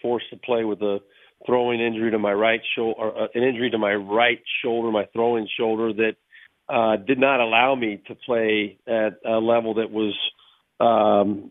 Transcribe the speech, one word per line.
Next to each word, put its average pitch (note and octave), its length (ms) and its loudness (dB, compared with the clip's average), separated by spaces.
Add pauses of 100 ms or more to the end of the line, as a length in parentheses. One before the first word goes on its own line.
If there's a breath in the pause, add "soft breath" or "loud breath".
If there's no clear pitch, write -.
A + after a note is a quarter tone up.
forced A#2+ 280 -4
to A#2 60 -18
play A#2 280 -2
with G#2 180 -4
a G2+ 160 0 (480 soft breath)
throwing A#2+ 340 2
injury A2+ 300 -2
to A2 80 2
my G#2 140 0
right A2 280 2 (140)
shou-, A2+ 160 -2
or, A2 260 -6
uh, G#2+ 180 -4
an A#2 80 -2
injury B2 280 0
to A2+ 80 0
my G2+ 160 2
right A2 480 0 (200)
shoulder, A#2 280 -2
my G#2 240 0
throwing A#2 340 0 (100)
shoulder, A2+ 360 -2
that, A2 220 -2 (520 loud breath)
uh, A2+ 280 2
did G#2 220 -2
not C3+ 220 2
allow A#2+ 340 2
me A2 340 -4
to A#2 60 -14
play G#2+ 720 0
at A2 280 0 (100)
a A2+ 140 0
level A2+ 360 2
that G#2+ 160 -2
was, G#2+ 240 -2 (680 soft breath)
um, G#2 720 2